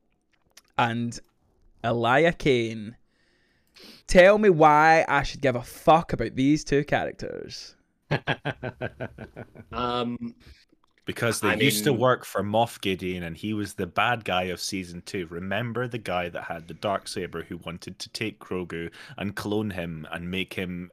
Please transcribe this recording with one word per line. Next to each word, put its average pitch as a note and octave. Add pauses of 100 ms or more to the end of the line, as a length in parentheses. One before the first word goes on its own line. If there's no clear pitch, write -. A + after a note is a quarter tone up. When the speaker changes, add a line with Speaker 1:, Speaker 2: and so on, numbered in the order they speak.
(800)
Speaker 1:
and A#2+ (640)
Elia A#2+
Kane. A2+ (1080)
Tell F#3+
me G#3+
why D#3
I C#3+
should -
give C3
a A#2+
fuck -
about A#2+
these C#3+
two D3
characters. - (340)
Speaker 2:
<laughs> C#3+ (1600)
Speaker 3:
Um, A#2+ (680)
Speaker 4:
Because A2+
they G#2
Speaker 3:
I -
Speaker 4:
used -
to D3+
Speaker 3:
mean A2
Speaker 4:
work B2
for G2+
Moff G#2+
Gideon, F#2
and E2
he G#2+
was G#2
the F#2+
bad A2
guy F2+
of F2+
season F2
two. F#2
Remember A2
the A#2
guy F2+
that -
had E2
the E2+
dark G2
saber E2
who F2
wanted F2
to -
take -
Grogu E2+ (260)
and F#2+
clone G#2
him E2+
and E2+
make F#2
him F2+